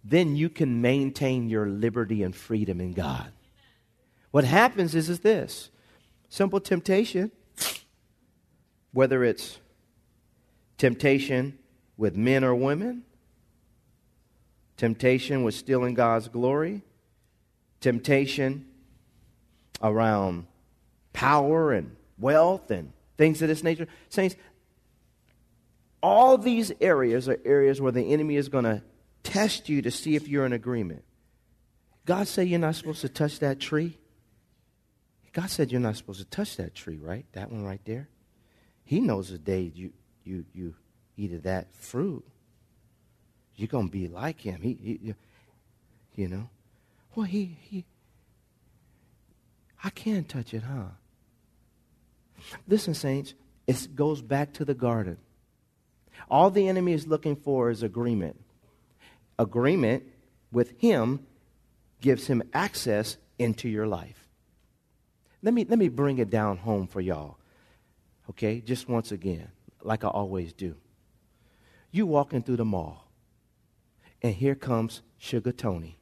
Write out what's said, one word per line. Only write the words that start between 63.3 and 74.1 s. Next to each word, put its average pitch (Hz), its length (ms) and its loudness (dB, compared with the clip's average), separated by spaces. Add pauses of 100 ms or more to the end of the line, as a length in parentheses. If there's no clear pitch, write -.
into 120 300 -2
your 107 180 -2
life. 87 420 -8 (1120)
Let 220 120 2
me, 226 100 2
let 233 140 2
me 180 100 4
bring 135 300 0
it 107 120 0
down 107 260 0
home 98 300 -2
for 98 140 -8
y'all, 76 360 -6 (920)
okay? 113 300 -4
Just 120 280 -6
once 117 240 -2
again, 87 360 -6 (340)
like 107 220 -4
I 101 40 0
always 95 440 -4
do. 87 240 -10 (1120)
You 196 160 0
walking 143 360 0
through 123 140 -2
the 113 80 0
mall, 85 440 -4 (1120)